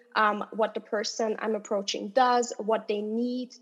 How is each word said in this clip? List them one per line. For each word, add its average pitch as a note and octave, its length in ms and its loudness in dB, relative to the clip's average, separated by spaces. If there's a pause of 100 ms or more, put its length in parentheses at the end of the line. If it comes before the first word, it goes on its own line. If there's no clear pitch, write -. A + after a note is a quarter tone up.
(160)
um, G#3 360 2
what G#3 220 0
the A3 60 -6
person A3 600 -2
I'm A3 160 -2
approaching G#3 540 -4
does, B3 480 4
what G#3+ 300 -2
they G#3 140 -2
need A#3+ 600 -2